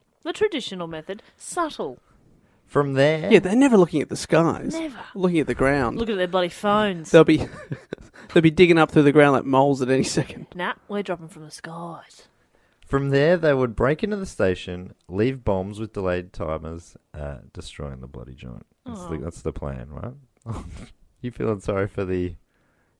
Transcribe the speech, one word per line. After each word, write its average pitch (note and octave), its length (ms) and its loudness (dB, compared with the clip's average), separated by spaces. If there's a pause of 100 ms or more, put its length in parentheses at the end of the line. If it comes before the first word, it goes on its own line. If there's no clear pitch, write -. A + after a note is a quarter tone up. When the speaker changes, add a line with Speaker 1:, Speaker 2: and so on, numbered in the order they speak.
(240)
Speaker 1:
The E4+ 100 -6
traditional A#3+ 540 -4
method. E3 340 -12 (160)
Subtle. A#3 640 -8 (640)
Speaker 2:
From C#3+ 280 0
there D#3 380 2
Speaker 3:
Yeah, G#3+ 60 10
they're F#3 180 0
never B3+ 220 6
looking E3 240 4
at - 80 -8
the - 60 -8
skies. D#3+ 580 0
Speaker 1:
Never. D#4+ 240 -8 (160)
Speaker 3:
Looking F3+ 260 0
at C3+ 60 2
the - 80 -2
ground. C3+ 460 0
Speaker 1:
Looking A3 160 -2
at - 20 -2
their F#3 100 0
bloody F3+ 220 0
phones. G3+ 640 -2
Speaker 3:
They'll D#3+ 120 10
be, D#3 220 2 (420)
<laughs> - 460 -12
they'll F3 80 6
be D#3+ 80 6
digging E3 300 6
up D3+ 100 4
through D#3 140 6
the C#3+ 80 6
ground D3 220 6
like B2+ 120 2
moles C3+ 380 2
at B2 60 0
any C3 140 2
second. - 520 -6
Speaker 1:
Nah, F3+ 180 -6 (140)
we're G3+ 160 -6
dropping E3+ 240 -8
from D#3 160 -20
the D3+ 80 -20
skies. E3 760 -16 (600)
Speaker 2:
From C#3 240 0
there, D3 260 4
they D#3 160 2
would B2+ 220 0
break C#3+ 280 0
into G#3 120 -2
the G2 100 -6
station, F#2 680 -4 (120)
leave A#2 360 -2
bombs G2+ 360 -4
with A2 140 -10
delayed F2+ 400 -4
timers, D#2+ 640 -10 (160)
uh, C#2+ 240 -10 (160)
destroying C#2+ 480 -12
the B1+ 60 -16
bloody C2 260 -16
joint. B1+ 320 -16 (180)
That's A3 180 -14
the, B2+ 140 -10
Speaker 1:
Aw. D2 60 -8
Speaker 2:
that's E2+ 220 -12
the D#2 100 -6
plan, C2+ 380 -10
right? A#2+ 640 -14
<laughs> G#2+ 100 -12 (560)
You B2 100 -8
feeling A2+ 280 -4
sorry G2 280 -2
for G2+ 160 -8
the, F2+ 320 -4 (640)